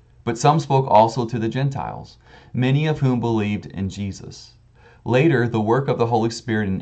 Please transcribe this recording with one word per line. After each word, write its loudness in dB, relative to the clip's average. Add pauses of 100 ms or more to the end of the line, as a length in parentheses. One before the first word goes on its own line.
(240)
but -4
some 4
spoke 0
also 4
to -6
the -2
Gentiles, -6 (360)
many 2
of -2
whom 0
believed -2
in -6
Jesus. -10 (500)
Later, 2
the -2
work 0
of 0
the 0
Holy 0
Spirit -4
in, -4